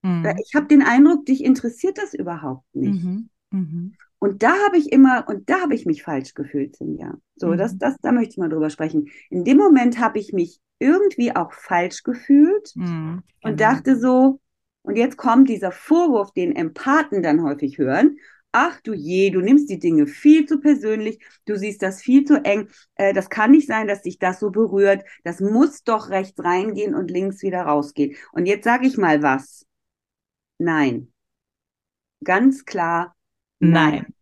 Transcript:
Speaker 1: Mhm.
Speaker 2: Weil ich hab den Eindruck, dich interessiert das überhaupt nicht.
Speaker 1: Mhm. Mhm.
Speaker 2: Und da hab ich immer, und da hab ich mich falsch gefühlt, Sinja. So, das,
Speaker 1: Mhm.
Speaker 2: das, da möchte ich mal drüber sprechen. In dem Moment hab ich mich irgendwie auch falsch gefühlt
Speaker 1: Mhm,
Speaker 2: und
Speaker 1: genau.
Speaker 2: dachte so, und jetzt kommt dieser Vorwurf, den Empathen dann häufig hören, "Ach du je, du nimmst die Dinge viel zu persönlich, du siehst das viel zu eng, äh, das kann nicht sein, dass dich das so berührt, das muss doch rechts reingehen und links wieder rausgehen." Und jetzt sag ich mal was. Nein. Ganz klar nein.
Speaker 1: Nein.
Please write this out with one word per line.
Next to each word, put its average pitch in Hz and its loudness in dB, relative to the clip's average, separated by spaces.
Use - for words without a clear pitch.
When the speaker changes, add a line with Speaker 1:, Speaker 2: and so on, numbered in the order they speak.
Speaker 1:
Mhm. 175 -2
Speaker 2:
Weil 202 -4
ich - -16
hab 294 -2
den 285 8
Eindruck, 294 4
dich 262 0
interessiert 262 -2
das 403 -10
überhaupt 160 -10
nicht. 196 -2
Speaker 1:
Mhm. 196 -8
Mhm. 175 -8
Speaker 2:
Und 202 -4
da 262 4
hab 392 0
ich 294 0
immer, 262 4
und 196 -8
da 370 0
hab 311 -2
ich 240 -4
mich 165 -4
falsch 135 -8
gefühlt, 143 -8
Sinja. - -12
So, 165 -2
das, 185 -4
Speaker 1:
Mhm. 190 -14
Speaker 2:
das, 269 -2
da 240 -2
möchte 233 0
ich - -16
mal 175 -4
drüber 156 -2
sprechen. 156 -6
In 180 -6
dem 269 4
Moment 247 4
hab - -2
ich 202 -8
mich 175 -4
irgendwie 302 0
auch - -4
falsch 180 -4
gefühlt 294 2
Speaker 1:
Mhm, 170 -8
Speaker 2:
und 220 -6
Speaker 1:
genau. - 0
Speaker 2:
dachte 262 2
so, 254 2
und 202 -6
jetzt 233 -2
kommt 247 4
dieser 190 -6
Vorwurf, 294 0
den 175 -2
Empathen 208 -2
dann 165 0
häufig 143 -6
hören, 175 0
"Ach 302 -2
du 220 -10
je, 180 -2
du 185 -2
nimmst 285 4
die 185 -8
Dinge 156 2
viel 302 4
zu 302 -2
persönlich, 220 -2
du 208 -4
siehst 202 -8
das 190 -6
viel 277 4
zu 294 2
eng, 202 -2
äh, 196 0
das 190 -4
kann 220 2
nicht 294 6
sein, 220 -4
dass 202 -4
dich 180 -12
das 185 -2
so 208 -4
berührt, 196 0
das 170 -10
muss 226 0
doch - -4
rechts 190 -6
reingehen 196 -4
und 175 -6
links 190 -6
wieder 185 -4
rausgehen." 143 -4
Und 175 -4
jetzt 202 -2
sag 247 0
ich 262 0
mal 160 2
was. 135 -4
Nein. 147 -2
Ganz 240 0
klar 170 -4
nein. 165 4
Speaker 1:
Nein. - -10